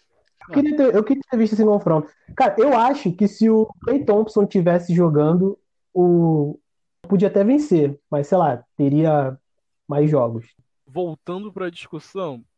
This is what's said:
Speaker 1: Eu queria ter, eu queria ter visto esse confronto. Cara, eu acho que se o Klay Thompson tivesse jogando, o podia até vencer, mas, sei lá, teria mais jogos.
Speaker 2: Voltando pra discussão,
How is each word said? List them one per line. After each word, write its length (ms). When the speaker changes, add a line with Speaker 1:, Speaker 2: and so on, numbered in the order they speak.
Speaker 1:
Eu 60
queria 240
ter, 180
eu 80
queria 240
ter 100
visto 160
esse 100
confronto. 480
Cara, 240
eu 180
acho 360
que 140
se 220
o 160
Klay 240
Thompson 400
tivesse 480
jogando, 640
o 680
podia 220
até 140
vencer, 560
mas, 160
sei 100
lá, 260
teria 640
mais 220
jogos. 440
Speaker 2:
Voltando 680
pra 200
discussão, 720